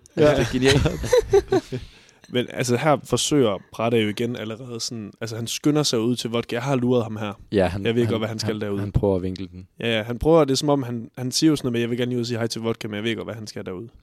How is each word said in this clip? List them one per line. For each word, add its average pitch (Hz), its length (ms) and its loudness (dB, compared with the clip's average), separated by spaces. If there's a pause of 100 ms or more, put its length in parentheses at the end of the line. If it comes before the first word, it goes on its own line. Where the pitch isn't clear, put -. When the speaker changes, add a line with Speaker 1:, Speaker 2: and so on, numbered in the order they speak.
(160)
Speaker 1:
Ja. 151 140 6
Speaker 2:
Det 135 100 2
er 113 120 0
genialt. 131 360 4
Speaker 3:
<laughs> - 1400 0
Men 120 180 0
altså, 120 260 0
her 143 280 2
forsøger 120 540 2 (140)
Prada 117 280 0
jo 107 80 2
igen 117 280 -4
allerede 113 440 -10
sådan... 110 400 -10
Altså, 113 160 -8
han 117 100 -6
skynder 147 360 2
sig 123 180 0
ud 120 160 0
til 117 140 -6
Vodka. 117 260 -4
"Jeg 120 60 -4
har 139 140 0
luret 123 260 4
ham 110 140 -6
her. 104 160 -6 (200)
Speaker 1:
Ja, 95 140 4
han, 95 200 -2
Speaker 3:
Jeg 113 80 0
ved 120 100 2
Speaker 1:
han, 113 80 0
Speaker 3:
godt, 113 80 0
hvad 107 80 -2
han 110 100 -6
skal 110 160 -4
Speaker 1:
han, 107 60 -6
Speaker 3:
derude." 101 200 -4
Speaker 1:
han 98 120 -6
prøver 98 240 4
at 87 60 -2
vinkle 92 260 -6
den. 92 200 -18 (120)
Speaker 3:
Ja, 113 160 0
ja, 107 60 0
han 117 160 -6
prøver, 156 260 6
det 135 80 0
er 131 40 2
som 151 120 -2
om, 143 140 2
han, 120 360 -8
han 127 140 -6
siger 160 180 4
jo 147 60 2
sådan - 100 -4
noget 120 60 -2
med, 117 80 0
"Jeg 117 100 -2
vil 120 80 -4
gerne 123 120 -2
lige 123 80 -2
ud - 40 -2
og 117 40 -4
sige 120 120 -4
hej 117 80 -2
til 113 140 -6
Vodka, 113 280 -4
men 104 60 -8
jeg 104 100 -6
ved 113 120 0
godt, 92 100 -8
hvad 101 80 -8
han 110 120 -12
skal 101 200 -12
derude." 92 220 -10 (140)